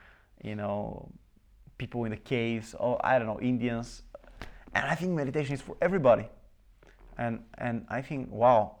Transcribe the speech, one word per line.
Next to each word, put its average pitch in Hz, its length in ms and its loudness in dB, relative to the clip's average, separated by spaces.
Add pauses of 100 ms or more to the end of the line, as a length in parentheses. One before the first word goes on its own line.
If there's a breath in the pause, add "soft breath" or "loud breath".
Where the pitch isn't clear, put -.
(440 loud breath)
you 107 120 -8
know, 104 540 -6 (680)
people 120 260 -4
in 110 80 -2
the 107 60 -6
caves, 117 600 -2
or 120 280 0
I 131 120 6
don't 113 100 0
know, 110 120 -4
Indians. 120 640 -2 (720 loud breath)
And - 100 0
I 175 100 0
think 180 180 -2
meditation 143 400 -2
is 131 80 -4
for - 200 -14
everybody. 139 440 6 (920 loud breath)
And, 117 220 -2 (180)
and 117 320 -4
I 120 120 -4
think, 131 280 -6
wow, 107 520 6